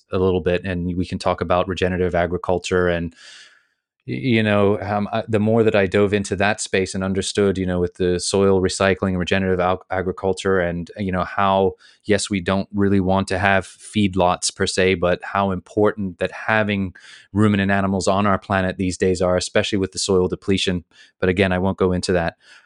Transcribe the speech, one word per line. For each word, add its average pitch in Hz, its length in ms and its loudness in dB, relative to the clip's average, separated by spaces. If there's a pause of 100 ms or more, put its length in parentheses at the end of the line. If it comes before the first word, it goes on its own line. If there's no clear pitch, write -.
(120)
a 98 80 -2
little 92 220 2
bit, 87 240 -2
and 90 320 -4
we 90 80 -2
can 92 120 -6
talk 90 220 -2
about 90 300 0
regenerative 90 440 -2
agriculture 90 760 0
and, 85 260 -4 (920)
y-, 123 80 -8
you 127 280 2
know, 104 380 2
um, 101 320 -4
I, 110 160 -4
the 107 100 0
more 110 240 2
that 107 120 2
I 101 100 4
dove 101 280 2
into 101 240 -2
that 101 220 0
space 95 360 -2
and 95 80 -4
understood, 98 540 0
you 95 80 -2
know, 90 140 0
with 90 160 -2
the 90 240 0
soil 98 420 2
recycling, 92 560 0
regenerative 92 440 -2
ag-, 90 300 -2
agriculture, 95 680 -2
and, 87 380 -4
you 98 140 -4
know, 90 120 0
how, 98 500 0 (320)
yes, 101 240 0
we 98 120 -2
don't 95 320 -2
really 101 260 2
want 95 300 0
to 95 100 -2
have 98 280 2
feedlots 92 880 0
per 98 120 -4
se, 92 300 2
but 87 280 0
how 98 280 -2
important 95 640 -2
that 92 140 -2
having 104 640 -2 (360)
ruminant 98 400 4
animals 98 360 0
on 98 180 2
our 98 140 2
planet 95 380 -2
these 92 200 -2
days 92 240 0
are, 90 160 2
especially 104 400 -2
with 95 140 -2
the - 80 -10
soil 92 280 2
depletion. 90 560 -2 (360)
But 92 100 0
again, 92 220 2
I 90 80 0
won't 95 180 -2
go 92 140 2
into 90 220 -2
that. 85 240 0 (280)